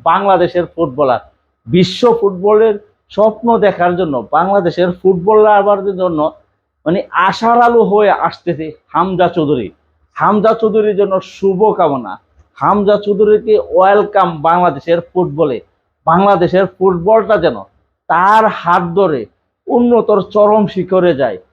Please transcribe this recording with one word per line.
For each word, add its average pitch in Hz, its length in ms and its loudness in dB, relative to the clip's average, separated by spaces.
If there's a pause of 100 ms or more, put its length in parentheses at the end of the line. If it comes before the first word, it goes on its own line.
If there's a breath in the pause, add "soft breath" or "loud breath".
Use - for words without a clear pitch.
বাংলাদেশের 175 600 0
ফুটবলার। 131 540 -2 (460)
বিশ্ব 190 540 0
ফুটবলের 208 580 0 (320)
স্বপ্ন 220 480 0
দেখার 175 380 0
জন্য, 143 360 -4
বাংলাদেশের 175 600 0
ফুটবল 190 500 2
লাভারদের 202 540 2
জন্য 160 360 -2 (540)
মানে 175 240 -2
আশার 208 520 0
আলো 240 220 4
হয়ে 202 260 2
আসতেছে 160 600 -6 (160)
হামজা 175 400 0
চৌধুরী। 143 420 -2 (440)
হামজা 208 400 0
চৌধুরীর 214 420 -2
জন্য 190 240 -2
শুভকামনা। 180 1000 -2 (340)
হামজা 202 500 0
চৌধুরীকে 208 540 2
ওয়েলকাম 190 840 0
বাংলাদেশের 165 580 0
ফুটবলে। 156 600 -4 (460)
বাংলাদেশের 185 600 2
ফুটবলটা 190 720 0
যেন 143 260 -2 (440)
তার 202 400 2
হাত 180 360 -2
ধরে 170 440 -2 (400)
উন্নতর 240 560 2
চরম 208 440 2
শিখরে 180 480 0
যায়। 120 240 -4 (140)